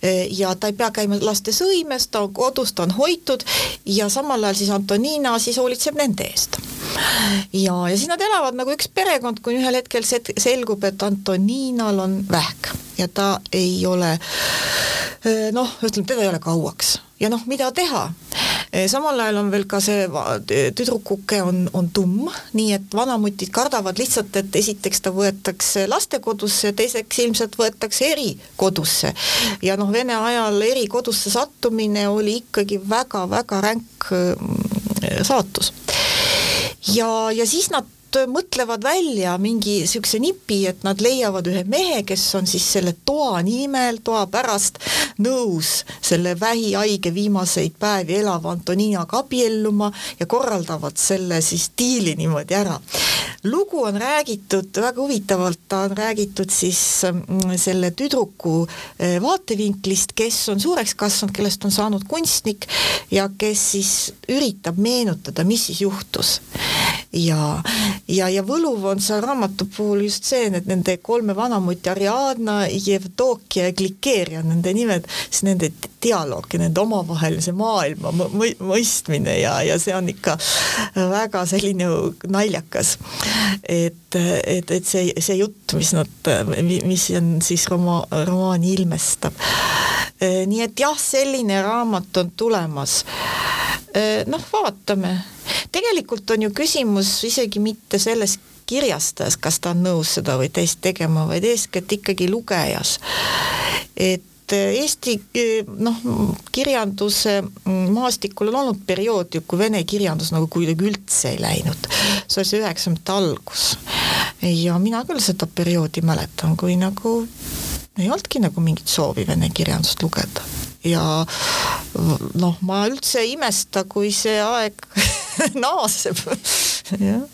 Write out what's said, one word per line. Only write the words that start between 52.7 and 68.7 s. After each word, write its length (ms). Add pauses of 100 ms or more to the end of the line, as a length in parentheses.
Lugu 420
on 140
räägitud 720
väga 300
huvitavalt, 640
ta 180
on 120
räägitud 540
siis, 280 (240)
mm, 540
selle 340
tüdruku, 720 (300)
eh, 280
vaatevinklist, 920
kes 240 (100)
on 120
suureks 340
kasvanud, 400
kellest 300
on 60
saanud 380
kunstnik 560 (460)
ja 180
kes 440
siis 400 (160)
üritab 500
meenutada, 640
mis 220
siis 140
juhtus. 600 (720)
Ja, 500 (460)
ja, 200
ja 140
võluv 420